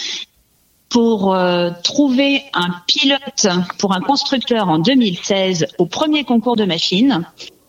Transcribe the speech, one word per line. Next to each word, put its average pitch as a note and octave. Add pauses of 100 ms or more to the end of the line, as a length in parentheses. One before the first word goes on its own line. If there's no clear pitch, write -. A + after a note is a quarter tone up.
(880)
pour, A3
euh, F3 (140)
trouver C#4 (120)
un F3 (180)
pilote C#4 (300)
pour G3
un F3+
constructeur A#3
en D#3+
deux G#3
mille G#3
seize F#3 (100)
au F3+
premier D4+
concours A#3+
de G#3+
machines. F3+ (420)